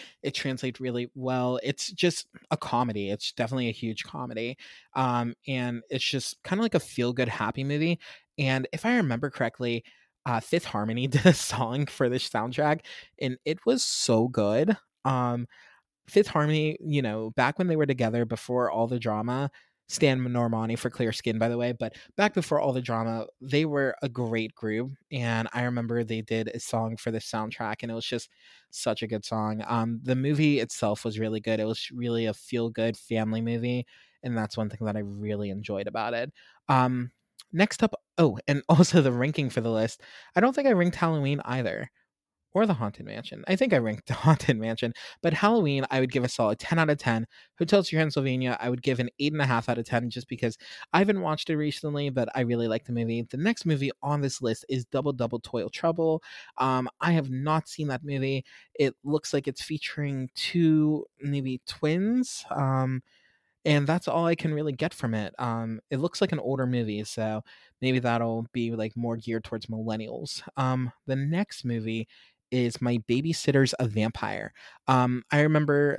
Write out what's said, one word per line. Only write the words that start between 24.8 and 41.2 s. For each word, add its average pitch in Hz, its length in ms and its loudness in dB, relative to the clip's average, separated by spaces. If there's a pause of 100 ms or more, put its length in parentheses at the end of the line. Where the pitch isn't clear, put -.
and 117 400 -2
I 120 100 -2
remember 120 400 -2
they 110 200 -4
did 113 260 -2
a 117 100 -8
song 113 380 -2
for 117 160 -6
the 110 80 -2
soundtrack, 110 600 -6
and 113 100 -6
it - 20 -6
was 117 100 -6
just - 240 -6 (420)
such - 320 -2
a 113 40 -4
good 107 180 -4
song. 107 400 -2
Um, 117 380 -2
the 127 140 0
movie 147 420 4
itself 110 460 -2
was 110 160 -4
really 110 200 -2
good. 110 200 0
It 107 60 0
was 110 260 -4
really 117 340 -2
a 107 80 -2
feel-good 117 600 -2
family 110 440 -2
movie, 120 460 -2 (380)
and 120 120 -2
that's 107 200 -4
one 107 140 -2
thing - 160 -8
that 104 100 -2
I 107 40 -4
really 104 500 -4
enjoyed 98 360 -4
about 113 280 -4
it. 123 180 -4 (360)
Um, 127 440 2 (400)
next 196 320 2
up, - 100 2 (240)
oh, 131 200 6 (100)
and 139 160 2
<laughs> - 40 -20
also 170 340 8
the 131 100 4
ranking 131 380 0
for 123 100 -2
the 117 100 0
list. 110 320 0 (320)
I 180 60 4
don't 254 140 6
think 277 120 2
I 254 60 6
ranked 175 240 4
Halloween 147 480 2